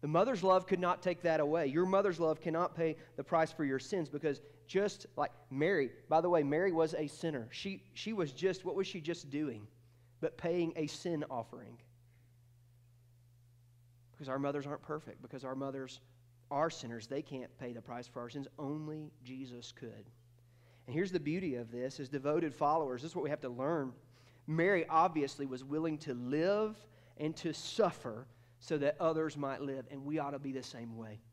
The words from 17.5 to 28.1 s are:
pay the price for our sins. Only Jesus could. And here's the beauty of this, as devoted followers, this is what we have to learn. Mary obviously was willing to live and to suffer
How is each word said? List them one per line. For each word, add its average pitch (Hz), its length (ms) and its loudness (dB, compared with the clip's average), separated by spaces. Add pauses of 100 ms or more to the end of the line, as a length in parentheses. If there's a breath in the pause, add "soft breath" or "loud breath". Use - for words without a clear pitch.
pay 123 140 -8
the 117 100 -10
price - 240 -10
for - 140 -10
our 120 100 -8
sins. 139 160 -8 (120)
Only 151 520 -6 (140)
Jesus 123 480 -12
could. 107 320 -14 (840 soft breath)
And 123 80 -8
here's 180 180 0
the 180 80 0
beauty 156 340 -2
of 120 180 -6
this, 127 260 -4
as 135 120 -8
devoted 147 440 0
followers, 147 460 2
this 160 120 -10
is - 40 -6
what 156 80 -2
we 143 60 0
have 147 100 -2
to 139 80 -6
learn. 131 440 0 (540 soft breath)
Mary 165 440 4
obviously 160 560 4
was 131 180 -6
willing 156 340 0
to 147 140 -6
live 170 640 2 (400 soft breath)
and 156 200 -2
to 160 180 -4
suffer 127 720 0 (340 soft breath)